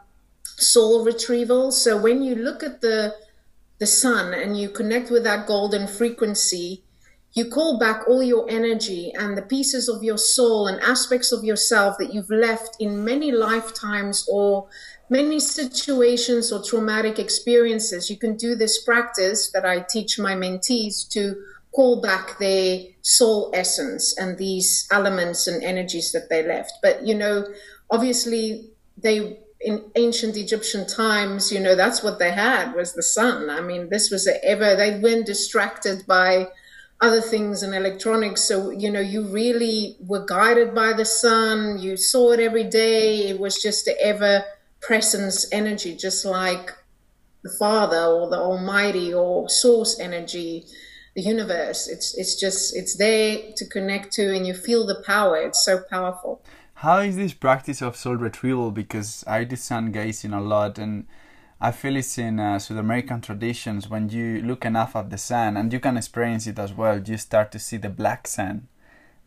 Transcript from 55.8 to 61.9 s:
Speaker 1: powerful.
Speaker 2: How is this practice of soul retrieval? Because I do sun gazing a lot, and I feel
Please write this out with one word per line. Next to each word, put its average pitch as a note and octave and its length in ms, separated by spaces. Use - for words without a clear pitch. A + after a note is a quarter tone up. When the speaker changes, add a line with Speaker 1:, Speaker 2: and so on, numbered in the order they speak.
Speaker 1:
powerful. F#3 520
Speaker 2:
How E3+ 240
is G3+ 160
this F#3+ 180
practice C3+ 480
of B2 140
soul B2 200
retrieval? A#2 560
Because G#2+ 560
I A2 160
do B2 120
sun A2+ 360
gazing G#2+ 420
a G2+ 80
lot, G#2 360
and G#2+ 280
I A#2+ 120
feel C3+ 240